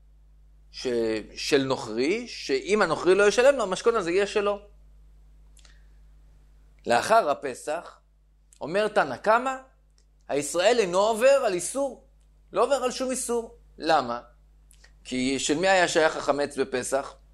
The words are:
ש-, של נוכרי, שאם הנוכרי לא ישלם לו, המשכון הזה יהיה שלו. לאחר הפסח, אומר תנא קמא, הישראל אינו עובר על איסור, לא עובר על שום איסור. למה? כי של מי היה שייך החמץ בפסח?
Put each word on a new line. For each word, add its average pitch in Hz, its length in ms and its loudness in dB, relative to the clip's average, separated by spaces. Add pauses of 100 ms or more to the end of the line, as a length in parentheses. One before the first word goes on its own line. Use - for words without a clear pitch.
(720)
ש-, - 160 -8 (480)
של 139 280 0
נוכרי, 135 640 -2
שאם 160 540 -2
הנוכרי 170 340 2
לא 202 120 4
ישלם 247 280 4
לו, 247 80 -2
המשכון 202 320 -2
הזה 175 160 -2
יהיה 196 160 0
שלו. 202 320 -2 (2250)
לאחר 170 420 4
הפסח, 143 680 -6 (640)
אומר 190 260 -2
תנא 170 300 -2
קמא, 240 380 0 (720)
הישראל 175 520 0
אינו 180 180 0
עובר 233 480 4
על 208 80 0
איסור, 254 540 -6 (460)
לא 190 100 2
עובר 262 120 2
על 247 160 -2
שום 262 200 -6
איסור. 233 460 -6 (200)
למה? 131 440 0 (840)
כי 127 360 -2
של 147 180 -2
מי 180 100 0
היה 185 200 4
שייך 156 300 2
החמץ 143 400 -2
בפסח? 135 580 -4 (180)